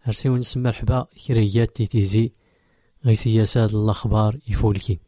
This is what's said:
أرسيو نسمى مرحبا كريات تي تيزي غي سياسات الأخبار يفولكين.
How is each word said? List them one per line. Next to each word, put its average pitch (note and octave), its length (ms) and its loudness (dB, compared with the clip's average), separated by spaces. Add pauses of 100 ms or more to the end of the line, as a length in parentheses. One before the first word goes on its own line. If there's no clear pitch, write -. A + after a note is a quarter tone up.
أرسيو B2 300 -2
نسمى B2 260 -4
مرحبا B2 440 -2 (200)
كريات A2+ 480 2
تي A#2 100 -2
تيزي G#2+ 460 0 (760)
غي A2+ 100 4
سياسات A2 580 2
الأخبار G#2+ 720 0
يفولكين. G#2 600 -2